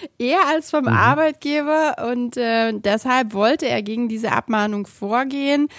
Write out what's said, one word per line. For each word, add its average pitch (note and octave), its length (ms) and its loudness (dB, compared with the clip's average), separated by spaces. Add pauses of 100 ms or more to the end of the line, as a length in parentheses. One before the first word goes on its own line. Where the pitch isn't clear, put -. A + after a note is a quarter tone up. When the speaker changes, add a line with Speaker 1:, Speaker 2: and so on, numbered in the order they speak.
(180)
Speaker 1:
eher C4+ 300 0
als D#4 220 -2
vom D4 140 0
Speaker 2:
Mhm. A#3+ 40 -2
Speaker 1:
Arbeitgeber D4 1080 2 (140)
und, B3 280 -4
äh, A3+ 340 0
deshalb A3 640 0
wollte A#3+ 340 2
er A3 140 0
gegen A3 260 -4
diese A3 240 -4
Abmahnung G#3 540 0
vorgehen. C#4 840 -2 (100)